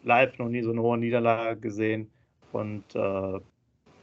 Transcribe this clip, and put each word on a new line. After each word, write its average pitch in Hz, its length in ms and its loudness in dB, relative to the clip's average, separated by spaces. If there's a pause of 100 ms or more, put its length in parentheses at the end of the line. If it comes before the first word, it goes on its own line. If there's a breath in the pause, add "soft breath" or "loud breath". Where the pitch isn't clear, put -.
live 123 360 4
noch 120 100 -4
nie 120 140 -2
so 113 100 -2
eine 113 100 0
hohe 120 160 2
Niederlage 113 640 0
gesehen. 110 500 -2 (400)
Und, 107 320 -6 (140)
äh, 98 420 -2 (640)